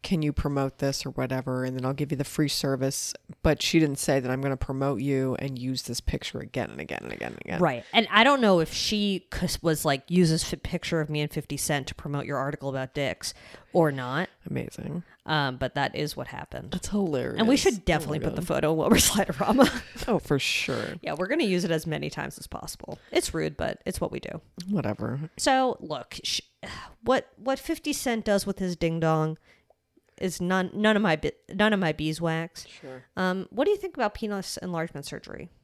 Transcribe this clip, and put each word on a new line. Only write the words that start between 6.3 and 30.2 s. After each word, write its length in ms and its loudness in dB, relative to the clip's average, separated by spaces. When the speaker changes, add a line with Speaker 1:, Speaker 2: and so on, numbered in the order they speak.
Speaker 1:
again 300 -4
and 100 -10
again 220 -6
and 100 -10
again 220 -8
and 100 -14
again." 160 -4
Speaker 2:
Right. 320 2
And 200 4
I 120 6
don't 160 6
know 220 6
if 120 -2
she 560 0
cus-, 320 -4
was 220 2
like, 240 2
"Use 220 6
this 160 2
fi-, 120 -6
picture 440 -2
of 80 -2
me 100 -2
and 100 0
Fifty 280 -6
Cent 300 0
to 80 -10
promote 300 -4
your 120 -4
article 320 -4
about 240 -6
dicks," 400 -4
or 180 6
not. 380 -2
Speaker 1:
Amazing. 540 -6
Speaker 2:
Um, 320 0
but 180 -4
that 200 -2
is 220 -4
what 100 -8
happened. 440 -10
Speaker 1:
That's 160 -6
hilarious. 520 0
Speaker 2:
And 80 4
we 80 6
should 180 4
Speaker 1:
Oh 40 -4
my 80 -8
Speaker 2:
definitely 340 0
put 160 -2
the 60 -2
Speaker 1:
God. 60 -6
Speaker 2:
photo 240 2
in 60 2
Wilbur's 320 6
<laughs> 20 0
Sliderama. 720 4
Speaker 1:
Oh, 100 2
for 220 2
sure. 640 -2
Speaker 2:
Yeah, 100 -4
we're 140 -4
gonna 160 2
use 220 2
it 60 0
as 140 0
many 240 -4
times 300 -8
as 80 -14
possible. 500 -12
It's 220 0
rude, 240 -2
but 280 -4
it's 160 -6
what 100 -4
we 80 -8
do. 220 -10
Speaker 1:
Whatever. 680 -2
Speaker 2:
So, 440 2
look, 420 -10
sh-, 180 -4
what, 320 2
what 240 -2
Fifty 340 -4
Cent 320 -2
does 220 2
with 100 -4
his 180 -2
ding 240 0
dong 380 2
is 220 -2